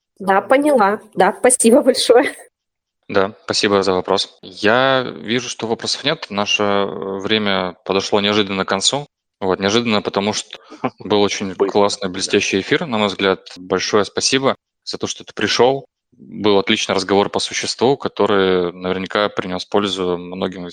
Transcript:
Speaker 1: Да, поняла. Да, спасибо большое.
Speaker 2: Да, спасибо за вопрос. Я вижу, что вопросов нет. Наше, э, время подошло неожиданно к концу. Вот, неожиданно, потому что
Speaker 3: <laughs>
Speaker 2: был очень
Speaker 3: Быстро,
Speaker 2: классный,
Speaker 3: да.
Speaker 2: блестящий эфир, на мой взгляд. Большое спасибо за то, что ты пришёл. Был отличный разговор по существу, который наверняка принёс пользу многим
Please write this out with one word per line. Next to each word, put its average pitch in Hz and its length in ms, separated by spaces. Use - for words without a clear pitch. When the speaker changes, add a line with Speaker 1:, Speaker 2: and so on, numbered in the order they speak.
Speaker 1:
Да, 196 220
поняла. 262 600
Да, 196 240
спасибо 247 440
большое. - 520
Speaker 2:
Да, 98 240
спасибо 101 380
за 95 120
вопрос. 95 480
Я 120 600
вижу, 110 460
что - 180
вопросов 110 380
нет. 156 260
Наше, 104 320
э, 98 580
время 98 640
подошло 95 360
неожиданно 101 440
к - 40
концу. 135 380
Вот, 95 200
неожиданно, 104 420
потому 101 300
что - 260
Speaker 3:
<laughs> - 280
Speaker 2:
был 104 240
очень 98 260
Speaker 3:
Быстро, 95 200
Speaker 2:
классный, 101 400
Speaker 3:
да. 90 60
Speaker 2:
блестящий 98 460
эфир, 151 260
на 117 120
мой 104 100
взгляд. 95 480
Большое 92 480
спасибо 131 520
за - 140
то, - 80
что - 180
ты - 100
пришёл. 123 520
Был 98 460
отличный 104 380
разговор 98 340
по - 80
существу, - 580
который 95 760
наверняка 92 560
принёс 92 360
пользу 95 540
многим 90 540